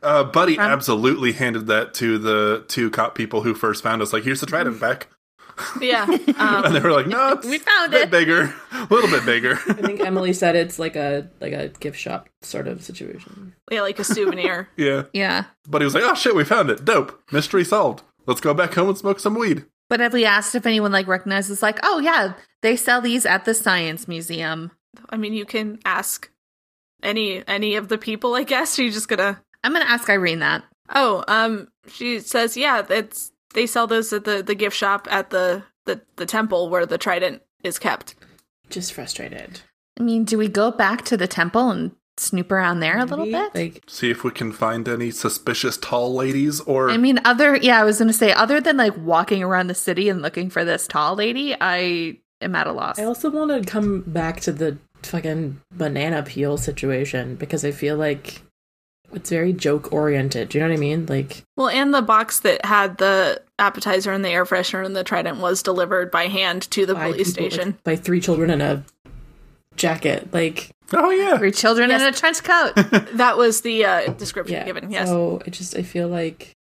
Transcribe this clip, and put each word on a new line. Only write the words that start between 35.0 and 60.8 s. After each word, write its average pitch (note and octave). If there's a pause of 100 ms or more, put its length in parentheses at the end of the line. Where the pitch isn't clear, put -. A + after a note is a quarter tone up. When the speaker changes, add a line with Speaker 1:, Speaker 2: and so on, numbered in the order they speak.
Speaker 3:
at G3
the, F#3 (220)
the, G3+ (140)
the F3+
temple G3+
where E3+
the E3+
trident F3+ (220)
is F3
kept. - (540)
Speaker 4:
Just F3+
frustrated. - (380)
Speaker 2:
I A#3
mean, A3+
do A3
we G#3+
go G#3
back A#3
to A#3+
the F#3
temple F#3
and F3 (260)
snoop F3+
around F3+
there E3
a B3+
little C#4+
Speaker 4:
Maybe, G#4+
Speaker 2:
bit? G4+
Speaker 4:
like E3+
Speaker 1:
See -
if A#2
we B2
can A2+
find A2+
any A#2+
suspicious A#2
tall A#2+
ladies C#3
or C3
Speaker 2:
I A3+
mean, B3+
other, C#4
yeah, B3
I -
was G#3+
gonna A3+
say, A3
other B3+
than, D4
like, A3
walking E3+
around F3+
the F3+
city F#3
and F#3
looking E3+
for E3+
this E3
tall D#3
lady, A#3+
I F3+ (240)
am F#3
at D#3
a D#3+
loss. -
Speaker 4:
I G#3
also A#3
wanna D4
come G3+
back E3
to F3+
the D3 (260)
fucking D#3 (140)
banana D3+
peel C#3+
situation C3+
because D3
I D3
feel C#3+
like D3 (720)
it's -
very F3
joke D3
oriented. C#3
Do -
you D#3
know E3
what E3
I -